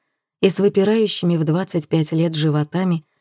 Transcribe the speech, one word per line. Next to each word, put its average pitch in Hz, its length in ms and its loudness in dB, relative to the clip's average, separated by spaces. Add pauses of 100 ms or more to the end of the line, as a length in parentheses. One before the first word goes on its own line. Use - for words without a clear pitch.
(420)
и 190 60 4
с 175 100 0
выпирающими 202 760 0
в 160 80 0
двадцать 165 420 -2
пять 160 240 0
лет 165 240 0
животами 156 720 -2 (160)